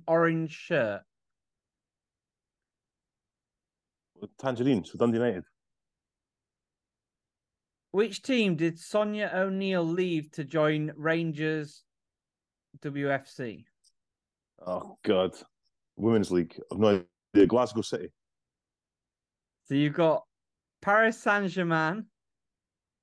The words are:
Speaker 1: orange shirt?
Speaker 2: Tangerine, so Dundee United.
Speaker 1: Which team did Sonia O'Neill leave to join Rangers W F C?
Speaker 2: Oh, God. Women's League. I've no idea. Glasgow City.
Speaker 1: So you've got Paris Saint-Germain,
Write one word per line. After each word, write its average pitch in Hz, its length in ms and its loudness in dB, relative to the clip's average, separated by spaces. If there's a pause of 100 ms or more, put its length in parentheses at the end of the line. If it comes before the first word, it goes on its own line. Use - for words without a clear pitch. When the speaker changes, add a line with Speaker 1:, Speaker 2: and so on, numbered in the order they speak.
Speaker 1:
orange 165 440 2
shirt? 113 500 -4 (3500)
Speaker 2:
Tangerine, 123 440 0
so - 140 -16
Dundee 117 200 2
United. 113 260 -2 (2500)
Speaker 1:
Which 196 300 -2
team 220 340 0
did 165 220 -2
Sonia 208 560 -4
O'Neill 190 500 -2
leave 165 480 -2
to 156 120 -8
join 151 520 0
Rangers 156 880 -4 (1000)
W 143 280 -2
F 135 160 -2
C? 117 380 -12 (1000)
Speaker 2:
Oh, 90 400 -8
God. 92 280 2 (640)
Women's 110 340 2
League. 87 300 0 (120)
I've 90 60 -8
no 101 260 4 (300)
idea. 98 140 8
Glasgow 113 340 0
City. 98 280 -8 (1600)
Speaker 1:
So - 80 -6
you've 147 200 2
got 160 300 2 (580)
Paris 220 360 2
Saint-Germain, 180 880 0 (960)